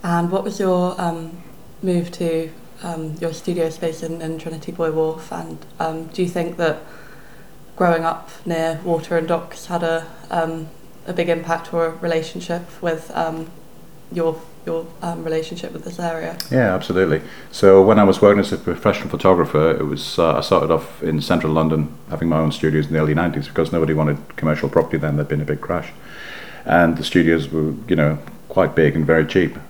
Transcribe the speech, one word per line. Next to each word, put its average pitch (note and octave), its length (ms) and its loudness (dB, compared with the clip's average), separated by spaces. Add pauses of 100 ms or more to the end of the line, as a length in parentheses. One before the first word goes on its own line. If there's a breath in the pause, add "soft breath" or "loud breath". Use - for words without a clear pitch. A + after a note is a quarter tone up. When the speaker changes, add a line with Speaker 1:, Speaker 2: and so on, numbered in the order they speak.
Speaker 1:
And E3+ 260 2
what F#3+ 140 0
was G#3 160 -6
your, F3+ 420 2
um, E3 400 -6 (400)
move F3 300 -2
to, E3 400 -2 (320)
um, D#3+ 380 -8
your E3 120 -4
studio E3+ 360 -2
space D#3+ 340 -6
in, E3 180 -8
in D#3+ 160 -6
Trinity D#3+ 360 -10
Buoy E3 180 -2
Wharf, D#3+ 400 -2
and, E3 340 -10 (140)
um, D#3+ 280 -4
do - 140 -6
you F3 80 0
think E3+ 280 -4
that D#3+ 260 -2 (960 loud breath)
growing E3+ 260 2
up - 260 -4 (160)
near E3 380 -2
water E3+ 340 -2
and E3 100 -2
docks - 400 -4
had F3 160 -2
a, E3 220 -2 (240)
um, E3 380 -4 (400)
a F3+ 60 -6
big F3 160 -2
impact E3 440 -2
or E3+ 120 2
a D#3+ 120 -4
relationship E3+ 680 -4 (200)
with, E3 320 -4
um, D#3+ 340 -4 (640)
your, E3 280 -2 (260)
your, E3 200 -6 (160)
um, E3 220 -6
relationship D#3+ 480 -6
with D#3+ 140 -12
this F3 120 -10
area? E3 400 -6 (140)
Speaker 2:
Yeah, A#2 240 4
absolutely. F2+ 460 2 (300 loud breath)
So G2 300 10
when G#2 160 8
I G#2 60 8
was F#2+ 180 6
working G2+ 200 8
as - 100 -2
a F2+ 60 -2
professional - 500 0
photographer, D#2+ 640 4
it D2+ 140 0
was, C#2+ 340 -6
uh, E2 180 4
I - 40 0
started D#2 280 2
off - 320 0
in D#2 200 0
central D#2 320 0
London, D#2 420 2 (140)
having D#2+ 180 -2
my D#2+ 100 2
own D#2+ 140 2
studios D2+ 360 0
in D#2+ 60 -4
the D#2+ 60 2
early D2+ 160 2
nineties, D2+ 320 -2
because D#2+ 240 -2
nobody D#2+ 220 2
wanted D2+ 420 -2
commercial D#2 320 -2
property D#2+ 300 0
then. D2 180 -2
There'd D2 140 -2
been D2 120 0
a D2 40 -4
big D2 160 -4
crash, E2+ 320 -6 (720 loud breath)
and E2 320 4
the - 80 -6
studios E2 440 4
were, D#2 240 -2 (140)
you F2 80 2
know, D2+ 240 2 (300)
quite E2+ 260 2
big D2+ 200 4
and D#2 100 2
very D#2+ 200 4
cheap. D#2+ 320 0 (120)